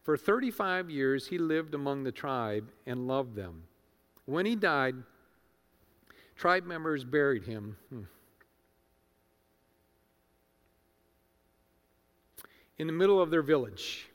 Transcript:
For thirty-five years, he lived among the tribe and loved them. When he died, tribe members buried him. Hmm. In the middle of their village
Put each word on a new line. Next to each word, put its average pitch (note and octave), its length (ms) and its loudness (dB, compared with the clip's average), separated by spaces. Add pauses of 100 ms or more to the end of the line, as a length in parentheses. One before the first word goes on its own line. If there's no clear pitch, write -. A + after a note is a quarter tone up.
For D3+ 160 2
thirty-five G3 720 0
years, C3+ 380 0
he F3+ 100 -4
lived D#3+ 360 0
among C#3 300 -4
the B2+ 80 -4
tribe A#2 640 -4 (120)
and B2 220 -6
loved C3 280 -2
them. E2+ 320 -10 (580)
When D#3+ 200 -2
he A3+ 100 2
died, C#3 480 2 (1300)
tribe F3+ 300 2
members D#3+ 400 -4
buried C#3 380 2
him. G#2+ 340 -10 (120)
Hmm. A#2 140 -12 (4000)
In D#3+ 100 -2
the D#3+ 60 -2
middle F#3+ 260 6
of E3 120 4
their E3 100 4
village C3+ 720 0